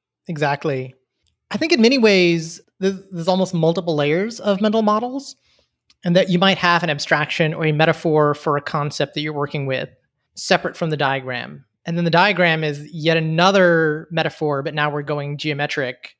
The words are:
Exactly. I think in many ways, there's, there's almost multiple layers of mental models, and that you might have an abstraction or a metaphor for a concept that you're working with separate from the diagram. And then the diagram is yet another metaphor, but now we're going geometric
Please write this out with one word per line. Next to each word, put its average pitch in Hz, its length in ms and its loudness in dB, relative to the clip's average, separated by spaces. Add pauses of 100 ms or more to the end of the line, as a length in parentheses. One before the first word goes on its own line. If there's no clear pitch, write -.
(280)
Exactly. 143 680 -4 (560)
I 214 60 -2
think 320 140 -2
in 262 100 4
many 247 160 6
ways, 175 640 2 (180)
there's, 190 200 -2 (120)
there's 170 160 -6
almost 185 260 0
multiple 170 420 0
layers 170 440 0
of 202 220 -2
mental 220 220 2
models, 240 520 -2 (680)
and 175 100 2
that 185 140 2
you 180 80 2
might 190 220 4
have 175 240 2
an 165 60 -2
abstraction 151 640 0
or 165 120 -2
a 156 60 2
metaphor 151 640 2
for 147 200 -2
a 143 60 -2
concept 143 540 -4
that 151 60 -4
you're 151 120 -6
working 143 320 -4
with 131 240 -4 (460)
separate - 420 -4
from 170 120 -4
the 151 80 -4
diagram. 135 680 -6 (200)
And 170 120 -4
then 175 80 -2
the 165 60 0
diagram 170 520 4
is 147 280 -6
yet 160 260 0
another 165 920 2
metaphor, 151 500 -2
but 147 120 -8
now 151 180 0
we're 147 100 -4
going 143 360 -6
geometric 143 840 -6